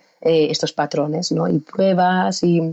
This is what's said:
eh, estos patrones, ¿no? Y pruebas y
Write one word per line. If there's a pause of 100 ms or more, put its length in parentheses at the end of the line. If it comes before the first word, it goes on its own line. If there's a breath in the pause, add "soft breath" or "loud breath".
(220)
eh,
estos
patrones,
¿no?
Y
pruebas
y (120)